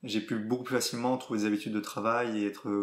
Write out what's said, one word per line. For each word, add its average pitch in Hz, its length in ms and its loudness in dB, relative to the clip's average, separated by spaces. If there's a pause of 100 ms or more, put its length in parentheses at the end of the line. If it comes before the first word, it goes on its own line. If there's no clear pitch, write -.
j'ai 110 180 0
pu 113 180 -2
beaucoup 123 240 0
plus 131 120 0
facilement 123 420 2
trouver 113 220 -2
des 104 80 2
habitudes 104 260 0
de 104 80 0
travail 113 600 0
et 101 40 2
être 101 240 -4 (140)